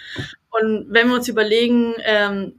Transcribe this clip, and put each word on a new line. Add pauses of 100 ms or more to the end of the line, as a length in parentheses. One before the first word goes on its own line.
(520)
Und
wenn
wir
uns
überlegen, (100)
ähm,